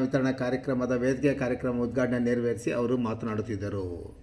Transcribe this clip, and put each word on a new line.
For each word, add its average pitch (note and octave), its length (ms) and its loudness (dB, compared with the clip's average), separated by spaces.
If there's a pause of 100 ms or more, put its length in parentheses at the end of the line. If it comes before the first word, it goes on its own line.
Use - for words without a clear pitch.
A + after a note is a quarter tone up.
ವಿತರಣಾ C3 320 2
ಕಾರ್ಯಕ್ರಮದ B2+ 600 0
ವೇದಿಕೆ C3 420 2
ಕಾರ್ಯಕ್ರಮ B2 460 0
ಉದ್ಘಾಟನೆ B2 380 0
ನೆರವೇರಿಸಿ A#2+ 520 2
ಅವರು B2 260 2
ಮಾತನಾಡುತ್ತಿದ್ದರು. G#2 1300 -4